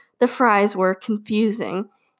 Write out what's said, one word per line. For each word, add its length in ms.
The 80
fries 480
were 180
confusing. 960